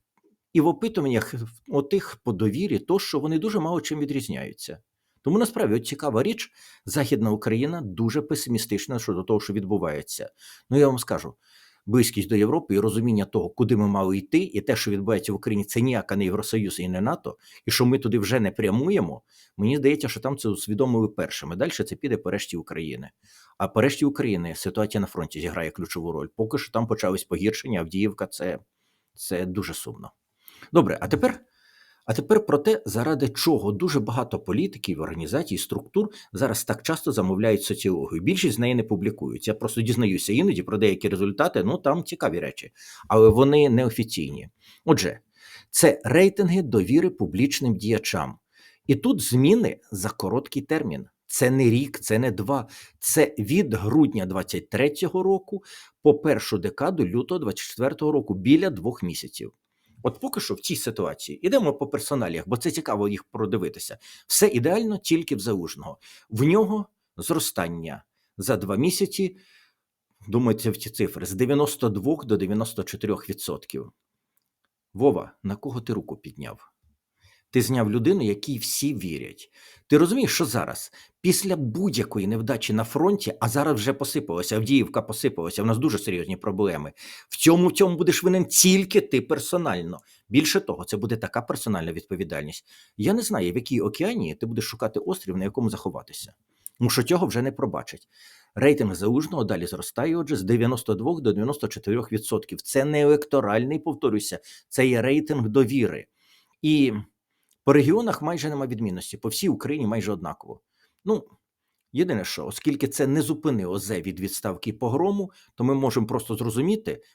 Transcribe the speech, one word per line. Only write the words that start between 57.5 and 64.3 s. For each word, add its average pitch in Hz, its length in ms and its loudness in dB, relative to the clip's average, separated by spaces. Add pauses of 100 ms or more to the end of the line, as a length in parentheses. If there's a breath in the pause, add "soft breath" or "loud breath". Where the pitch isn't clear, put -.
четвертого 143 440 -2
року, 127 220 0
біля 123 360 4
двох 98 340 -6
місяців. 69 500 -8 (520)
От 123 140 -4
поки 269 200 -6
що - 140 -4
в 92 60 -10
цій - 160 -4
ситуації, 90 720 -6
ідемо 202 260 2
по - 140 -4
персоналіях, 107 600 -4
бо 117 100 0
це 165 140 -2
цікаво 104 380 0
їх 101 140 -6
продивитися. 98 760 -6 (300 loud breath)
Все - 200 4